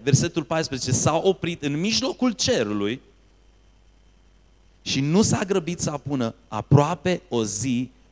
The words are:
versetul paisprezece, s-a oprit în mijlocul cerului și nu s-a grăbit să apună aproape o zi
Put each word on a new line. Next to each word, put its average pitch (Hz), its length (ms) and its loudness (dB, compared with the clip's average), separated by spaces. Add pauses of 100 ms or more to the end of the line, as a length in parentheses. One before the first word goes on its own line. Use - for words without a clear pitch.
versetul 147 400 2
paisprezece, 139 480 -4
s-a 151 240 2
oprit 170 480 0
în 147 160 -2
mijlocul 226 520 0
cerului 110 720 -2 (1800)
și - 180 -2
nu 156 220 2
s-a - 220 2
grăbit 175 360 -2
să - 100 -2
apună 143 460 -4 (120)
aproape 147 800 2
o 120 140 0
zi 117 460 -2 (220)